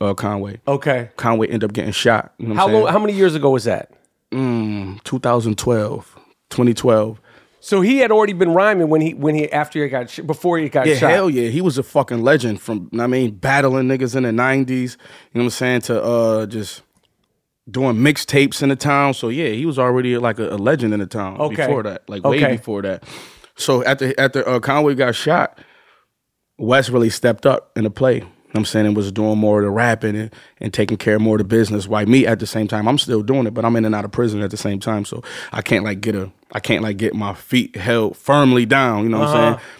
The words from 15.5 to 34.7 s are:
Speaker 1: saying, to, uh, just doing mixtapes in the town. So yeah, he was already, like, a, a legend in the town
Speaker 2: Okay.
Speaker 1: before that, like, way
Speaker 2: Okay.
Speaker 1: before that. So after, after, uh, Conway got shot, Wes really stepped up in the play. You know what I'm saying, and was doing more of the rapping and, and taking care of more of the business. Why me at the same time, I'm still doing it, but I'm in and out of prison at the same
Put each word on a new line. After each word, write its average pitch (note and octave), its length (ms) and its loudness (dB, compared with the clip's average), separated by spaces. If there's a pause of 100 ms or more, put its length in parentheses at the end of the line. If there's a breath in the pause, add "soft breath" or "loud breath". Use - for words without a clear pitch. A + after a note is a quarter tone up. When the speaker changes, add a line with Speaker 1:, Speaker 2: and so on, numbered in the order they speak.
Speaker 1:
saying, B2+ 320 0
to, A2+ 200 -2
uh, A2+ 440 0
just G#2+ 360 -10 (840)
doing B2+ 280 0
mixtapes C#3 640 2
in C#3+ 60 2
the C#3 80 0
town. C#3 360 2
So B2 160 -6
yeah, C#3 200 -4
he A2+ 180 -4
was D3 120 -4
already, B2 400 0
like, A#2 200 -2
a, G#2+ 120 -4
a G#2 60 -6
legend A2+ 380 0
in G#2 60 -2
the F#2+ 60 -6
town G2 340 -8
Speaker 2:
Okay. C#3+ 260 -2
Speaker 1:
before C3 160 -2
that, G2+ 260 -10
like, G2+ 140 -10
way C#3 160 2
Speaker 2:
Okay. C3+ 180 2
Speaker 1:
before A2 260 -6
that. F#2+ 200 -6 (540 loud breath)
So B2 280 0
after, C3 340 0
after, C3+ 300 0
uh, B2 120 0
Conway C#3+ 340 2
got B2 220 0
shot, - 420 0 (1000 soft breath)
Wes B2+ 320 2
really A#2 200 2
stepped A#2 340 0
up - 320 0
in A2+ 80 -2
the G#2+ 60 0
play. B2 280 0
You - 20 -10 (340)
know A2+ 60 0
what - 0 -
I'm G#2+ 40 0
saying, G#2+ 220 0
and G#2 100 0
was G2+ 160 -2
doing G#2+ 240 0
more G#2+ 220 2
of G#2 60 2
the G2+ 60 -2
rapping A2 460 0
and, A2 160 -8 (260 loud breath)
and G#2+ 140 -6
taking G#2+ 240 -2
care G#2+ 200 2
of G#2+ 40 2
more A2 140 4
of G#2+ 40 2
the G#2+ 60 0
business. G#2 420 0
Why G#2 200 -2
me B2+ 200 6
at A2+ 120 2
the A2 80 -6
same A2 200 -4
time, G#2+ 220 -2
I'm C#3 80 2
still B2 260 -2
doing B2+ 240 0
it, G#2+ 60 -6
but A2+ 140 -4
I'm A#2 100 4
in A2+ 80 2
and A2 100 0
out G#2 120 -4
of G2 60 -12
prison G#2+ 280 -2
at G2+ 100 -4
the G#2 60 -10
same G2+ 240 -6